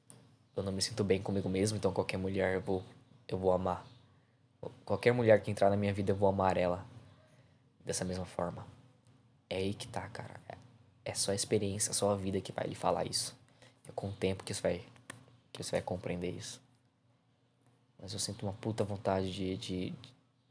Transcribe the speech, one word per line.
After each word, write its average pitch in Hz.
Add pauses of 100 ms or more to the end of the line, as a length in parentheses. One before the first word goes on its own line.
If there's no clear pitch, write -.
(560)
eu 98
não 98
me 95
sinto -
bem 98
comigo 98
mesmo, 98
então 98
qualquer 95
mulher 95
eu 92
vou, 95 (460)
eu 95
vou 92
amar. 92 (960)
Qualquer 104
mulher 110
que -
entrar 101
na 101
minha 101
vida, 98
eu 98
vou 101
amar 95
ela 90 (1000)
dessa -
mesma 90
forma. - (840)
É 92
aí 98
que -
tá, 95
cara. -
É, - (480)
é 107
só -
a 98
experiência, 101
só 101
a 101
vida 95
que -
vai -
lhe -
falar 87
isso. - (500)
É -
com -
o 98
tempo 95
que -
isso -
vai, 87 (680)
que -
você -
vai -
compreender 90
isso. - (1400)
Mas 98
eu 101
sinto 101
uma 98
puta 113
vontade 95
de, 95
de, 92 (560)